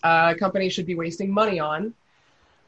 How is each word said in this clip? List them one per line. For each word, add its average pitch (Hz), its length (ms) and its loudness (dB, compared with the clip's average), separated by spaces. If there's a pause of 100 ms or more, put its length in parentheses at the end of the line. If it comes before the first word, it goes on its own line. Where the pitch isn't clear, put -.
uh, 165 360 4
companies 190 320 0
should 175 160 -6
be 175 80 -4
wasting 170 360 -4
money 202 280 0
on. 156 340 -4 (760)